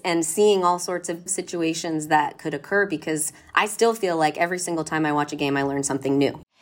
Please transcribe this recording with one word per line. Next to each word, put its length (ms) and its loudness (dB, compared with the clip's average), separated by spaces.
and 200 0
seeing 380 4
all 160 2
sorts 300 -6
of 200 -8
situations 760 -4
that 300 2
could 160 -6
occur, 320 0
because 480 -4
I 120 4
still 280 2
feel 220 -2
like 220 2
every 220 0
single 260 -4
time 200 -2
I 60 0
watch 220 0
a 20 -6
game, 220 0
I 60 0
learn 200 -2
something 340 0
new. 240 0